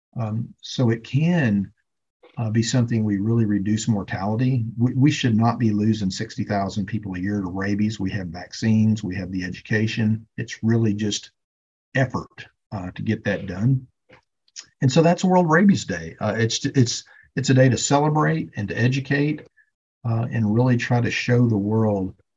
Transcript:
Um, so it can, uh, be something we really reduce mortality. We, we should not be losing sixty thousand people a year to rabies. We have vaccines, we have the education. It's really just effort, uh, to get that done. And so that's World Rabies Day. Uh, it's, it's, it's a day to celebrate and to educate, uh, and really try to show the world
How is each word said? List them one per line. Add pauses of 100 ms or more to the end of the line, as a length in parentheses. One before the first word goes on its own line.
(180)
Um,
so
it
can, (640)
uh,
be
something
we
really
reduce
mortality. (140)
We,
we
should
not
be
losing
sixty
thousand
people
a
year
to
rabies.
We
have
vaccines,
we
have
the
education. (100)
It's
really
just (640)
effort, (240)
uh,
to
get
that
done. (920)
And
so
that's
World
Rabies
Day.
Uh,
it's,
it's, (320)
it's
a
day
to
celebrate
and
to
educate, (600)
uh,
and
really
try
to
show
the
world (220)